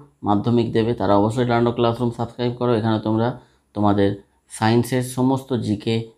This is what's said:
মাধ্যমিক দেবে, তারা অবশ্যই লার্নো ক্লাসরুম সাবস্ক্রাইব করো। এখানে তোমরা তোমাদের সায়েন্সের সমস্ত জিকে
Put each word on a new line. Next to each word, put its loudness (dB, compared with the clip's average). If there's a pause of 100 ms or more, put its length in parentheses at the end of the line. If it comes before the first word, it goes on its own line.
(240)
মাধ্যমিক 0
দেবে, 0
তারা 2
অবশ্যই 2
লার্নো 2
ক্লাসরুম 0
সাবস্ক্রাইব -6
করো। 0
এখানে 0
তোমরা -2 (340)
তোমাদের 2 (260)
সায়েন্সের 2
সমস্ত -2
জিকে -2